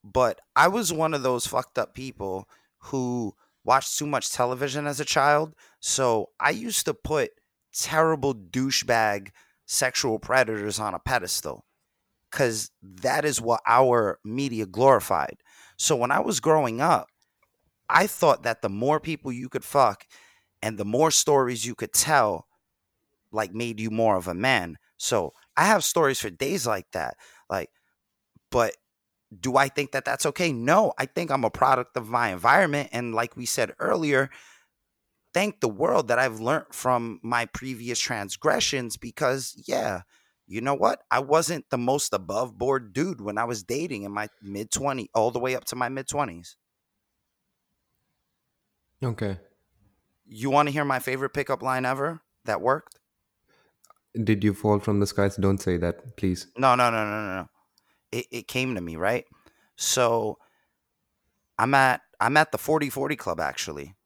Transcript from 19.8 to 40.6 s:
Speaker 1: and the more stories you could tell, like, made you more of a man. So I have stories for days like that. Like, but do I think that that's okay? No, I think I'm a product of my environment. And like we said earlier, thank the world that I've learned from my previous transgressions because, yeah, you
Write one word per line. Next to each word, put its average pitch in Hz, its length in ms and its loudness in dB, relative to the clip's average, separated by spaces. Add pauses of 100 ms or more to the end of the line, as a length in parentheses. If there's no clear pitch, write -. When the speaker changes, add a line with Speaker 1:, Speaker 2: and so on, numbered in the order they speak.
Speaker 1:
and 110 160 -4
the 101 80 -4
more 127 260 2
stories 127 540 2
you 120 100 -8
could - 180 -8
tell, 117 540 2 (840)
like, 107 220 -2
made 113 260 -6
you 110 100 -4
more 110 260 2
of 90 120 -4
a 90 80 -4
man. 95 420 0 (200)
So 90 360 0 (240)
I 156 80 4
have 202 180 4
stories 143 360 2
for 110 100 -6
days 131 380 -4
like 104 240 -4
that. 73 260 -6 (320)
Like, 92 220 -4 (800)
but 117 240 2 (640)
do 123 200 0
I 139 120 4
think 139 220 -6
that 135 140 -4
that's - 220 -2
okay? 165 260 0
No, 151 440 2
I 135 100 -2
think 170 240 -6
I'm 135 120 0
a 110 60 2
product 131 480 0
of 113 120 -6
my 117 200 0
environment. 139 640 2
And 117 200 -6
like 117 220 -2
we 123 100 -12
said 113 340 -2
earlier, 139 500 2 (1040)
thank 202 260 -2
the 131 80 0
world 147 400 0
that 120 120 2
I've 120 200 0
learned 120 340 -2
from 120 480 -2
my 117 260 -2
previous 120 520 -8
transgressions 120 960 -2
because, 127 560 -4 (140)
yeah, 98 340 -2 (460)
you 104 140 -6